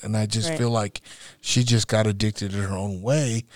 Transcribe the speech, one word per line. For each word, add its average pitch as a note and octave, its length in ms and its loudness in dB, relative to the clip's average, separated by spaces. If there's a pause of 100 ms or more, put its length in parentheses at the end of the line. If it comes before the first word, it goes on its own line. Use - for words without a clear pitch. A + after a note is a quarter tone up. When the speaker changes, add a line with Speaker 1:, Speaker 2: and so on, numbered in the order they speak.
Speaker 1:
And A2 120 -4
I G#2+ 120 0
just A2+ 220 -2
Speaker 2:
Right. D#3+ 80 -2
Speaker 1:
feel A#2+ 120 0
like A2 320 -2 (400)
she - 220 2
just A#2 260 4
got A2 180 4
addicted G2+ 460 -2
in G2+ 80 -2
her G2 160 -4
own F#2+ 240 -4
way A#2+ 420 0 (120)